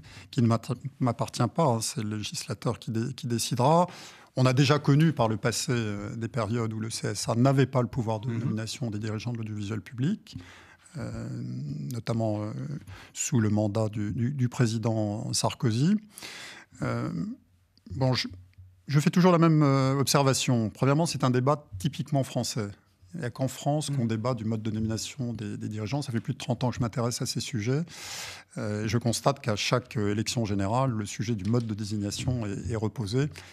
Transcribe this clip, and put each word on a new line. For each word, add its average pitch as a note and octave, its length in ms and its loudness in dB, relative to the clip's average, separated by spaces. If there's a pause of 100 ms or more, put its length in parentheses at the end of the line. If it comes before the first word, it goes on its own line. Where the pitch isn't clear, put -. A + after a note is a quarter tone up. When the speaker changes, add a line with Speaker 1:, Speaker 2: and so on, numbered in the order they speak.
(300)
Speaker 1:
qui - 120 0
ne A#2+ 60 6
m'att-, A2+ 260 2 (260)
m'appartient B2 560 0
pas, E3 80 2
hein. A#2 160 4
C'est A2 240 -4
le G#2+ 140 -4
législateur A2+ 600 -6
qui - 120 -8
dé-, A2+ 220 -2
qui - 140 -10
décidera. B2 600 4 (480)
On B2+ 100 4
a B2+ 60 6
déjà C#3+ 260 6
connu D3 360 4
par A2+ 160 2
le A2 80 0
passé, - 340 -2
euh, G#2 460 -2
des A2+ 100 -4
périodes A2+ 460 -2
où A2 80 -6
le A2+ 80 -6
C - 180 -6
S A2 220 -4
A A2+ 60 0
n'avait C3+ 300 6
pas C3 160 2
le A#2+ 60 0
pouvoir A2 320 -2
de A2 100 -8
Speaker 2:
Mhm. A2+ 100 -4
Speaker 1:
nomination A2 520 -4
des G#2 80 -6
dirigeants A2 320 -4
de A#2 60 -6
l'audiovisuel G#2 420 -6
public, C3 560 -4 (640)
euh, A#2 320 -8 (640)
notamment, A2+ 500 -2
euh, G#2+ 80 -6 (640)
sous - 260 0
le G#2 100 4
mandat G#2+ 380 2
du, G#2 240 -4
du, B2 220 -2
du B2+ 160 0
président A2+ 840 0
Sarkozy. A#2+ 640 2 (840)
Euh, A#2+ 280 -4 (840)
bon, C3 220 2
je, - 140 -2 (600)
je C#3+ 100 4
fais D#3+ 120 4
toujours F#3 200 8
la E3+ 60 8
même, D#3+ 240 8
euh, C3+ 380 4
observation. C3 720 4
Premièrement, C#3+ 340 4
c'est C#3 180 -2
un C3 60 4
débat C3 380 2 (100)
typiquement - 460 -2
français. A2 460 -4 (440)
Il F3 60 -10
n'y - 60 -6
a A#2 40 -4
qu'en C3 180 -4
France D3 440 -4
qu'on C3 140 0
Speaker 3:
Mm. - 20 0
Speaker 1:
débat A2+ 260 0
du A2 120 -6
mode A2+ 180 -2
de A2 80 -2
nomination A2 600 -4
des, G#2+ 260 -8
des A2 120 -8
dirigeants. G#2+ 320 -4
Ça C3+ 100 -8
fait A2+ 80 -2
plus - 140 -6
de - 60 -8
trente - 240 -2
ans A#2+ 80 2
que - 40 -10
je - 40 -6
m'intéresse A#2+ 420 -2
à B2+ 60 -4
ces - 120 -4
sujets. B2+ 440 -2 (760)
Euh, G#2+ 280 -4
et - 20 -2
je A2+ 100 0
constate A#2+ 440 2
qu'à G#2+ 140 0
chaque, - 400 -2
euh, G#2 160 2
élection A2+ 320 0
générale, G#2 460 0
le G#2+ 160 -2
sujet A2+ 300 -4
du F#2 120 -4
mode A#2 200 2
de G#2+ 80 -4
désignation G#2+ 720 -4
est, - 240 -6
est A2+ 40 -2
reposé. A2 540 -2 (240)